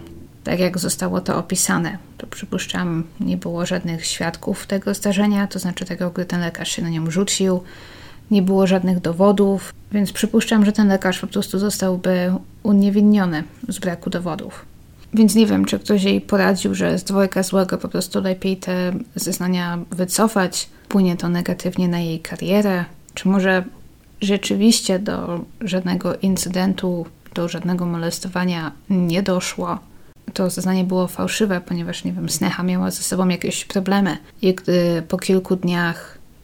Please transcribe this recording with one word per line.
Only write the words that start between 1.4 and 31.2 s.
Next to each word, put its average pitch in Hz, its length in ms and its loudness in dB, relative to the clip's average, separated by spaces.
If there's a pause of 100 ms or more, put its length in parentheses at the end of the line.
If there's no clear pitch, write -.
to - 100 -14
przypuszczam, 180 760 -4 (160)
nie 180 180 -2
było 170 280 -4
żadnych 175 400 -4
świadków - 640 -6
tego 202 260 -2
zdarzenia, 202 540 2
to 190 120 -10
znaczy 180 260 -4
tego, 180 260 -4
gdy 175 140 -4
ten 175 140 -2
lekarz 170 300 -4
się - 120 -4
na 170 80 -2
nią 165 220 -2
rzucił, 185 520 0 (680)
nie 202 100 6
było 190 260 4
żadnych 185 320 2
dowodów, 196 720 2 (180)
więc 202 200 0
przypuszczam, 220 540 2
że 208 60 6
ten 208 160 4
lekarz 190 320 2
po 185 80 -6
prostu 196 320 -2
zostałby 185 760 0 (300)
uniewinniony 202 800 4 (240)
z 185 120 -6
braku 170 300 -6
dowodów. 175 560 -6 (480)
Więc 214 220 6
nie 220 100 8
wiem, 196 200 4
czy 196 140 0
ktoś 202 240 2
jej 196 180 2
poradził, 190 540 2
że 180 220 0
z 180 60 -6
dwojga 190 400 2
złego 185 340 2
po 185 100 -6
prostu 185 340 -4
lepiej 190 360 -2
te 180 360 -2 (220)
zeznania 180 640 -2 (140)
wycofać, 185 800 0 (140)
wpłynie 185 340 2
to 170 120 -2
negatywnie 180 580 -2
na 175 120 0
jej 165 200 -4
karierę, 180 640 0 (280)
czy - 140 -4
może 185 360 4 (580)
rzeczywiście 202 800 2
do 175 420 -6 (200)
żadnego 180 540 -2
incydentu, 185 920 -2 (280)
do 175 140 -2
żadnego 175 380 -2
molestowania 170 840 -4 (180)
nie 180 340 2
doszło. 180 560 -2 (540)
To 185 160 0
zeznanie 185 340 0
było 185 240 0
fałszywe, 185 540 -2